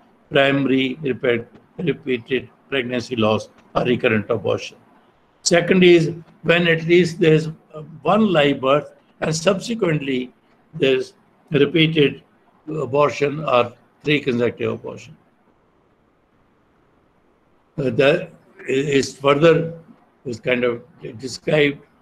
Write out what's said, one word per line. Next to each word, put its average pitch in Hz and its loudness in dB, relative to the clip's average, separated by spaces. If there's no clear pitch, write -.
primary 135 0
repeat, 120 -2
repeated 127 -6
pregnancy 123 -6
loss 107 0
or - 2
recurrent 117 0
abortion. 113 -4
Second 180 2
is 170 6
when 170 2
at 165 0
least 175 2
there 156 4
is, 156 0
uh, 156 -16
one 202 2
live 143 2
birth 139 0
and 156 -2
subsequently 160 -2
there 135 2
is 127 -6
repeated 151 2
abortion 143 -2
or 123 0
three 147 0
consecutive 120 -2
abortion. 123 -14
Uh, 131 -2
that 135 2
is 135 0
further 147 2
is 120 -10
kind 123 -2
of 120 -2
described 143 -2